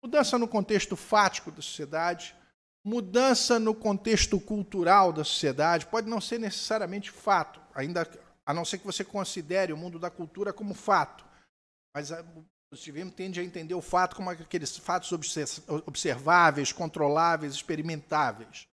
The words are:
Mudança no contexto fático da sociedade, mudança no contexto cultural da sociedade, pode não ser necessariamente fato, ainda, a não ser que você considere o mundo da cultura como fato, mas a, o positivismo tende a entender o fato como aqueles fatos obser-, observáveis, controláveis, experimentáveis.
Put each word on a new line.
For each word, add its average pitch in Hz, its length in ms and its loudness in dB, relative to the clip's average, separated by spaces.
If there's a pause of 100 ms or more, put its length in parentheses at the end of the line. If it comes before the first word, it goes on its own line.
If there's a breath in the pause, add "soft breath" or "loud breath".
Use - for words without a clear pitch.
Mudança 233 340 4
no 233 80 2
contexto 208 500 0
fático - 540 2
da 156 120 -16
sociedade, 160 760 -6 (480 soft breath)
mudança 240 720 2
no 220 160 2
contexto 208 640 2
cultural 190 720 4
da 151 120 -4
sociedade, 151 600 2
pode 220 220 -2
não 226 120 -4
ser - 180 -6
necessariamente 202 720 -4
fato, - 500 0 (140)
ainda, 165 340 -4 (360)
a 147 80 -2
não 170 120 -2
ser 190 140 -6
que 185 80 -14
você 190 180 -6
considere 180 680 -4
o 151 40 -6
mundo 170 220 -12
da 175 120 -6
cultura 190 420 -8
como 202 220 -8
fato, - 500 0 (680 soft breath)
mas 143 160 -8
a, 165 120 -10
o 165 220 -20 (260)
positivismo 156 420 -14
tende 185 260 -8
a 175 60 -4
entender 170 300 -8
o 175 80 -6
fato 180 340 0
como 185 140 -6
aqueles 165 460 -6
fatos - 360 -4
obser-, 156 500 -6 (240)
observáveis, 147 840 4
controláveis, 151 840 0
experimentáveis. 151 1120 -4 (100)